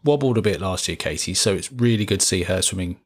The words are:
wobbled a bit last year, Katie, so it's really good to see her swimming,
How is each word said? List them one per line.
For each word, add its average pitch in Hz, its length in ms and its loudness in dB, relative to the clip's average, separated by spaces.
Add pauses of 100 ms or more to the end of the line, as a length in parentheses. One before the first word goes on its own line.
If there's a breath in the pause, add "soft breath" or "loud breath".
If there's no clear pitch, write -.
wobbled 139 320 2
a 110 60 4
bit 95 180 0
last 92 260 -4
year, 82 100 -4
Katie, - 380 -4
so 101 200 2
it's - 180 -6
really 120 320 2
good 98 160 0
to - 60 2
see 92 160 0
her 92 200 0
swimming, 92 440 -4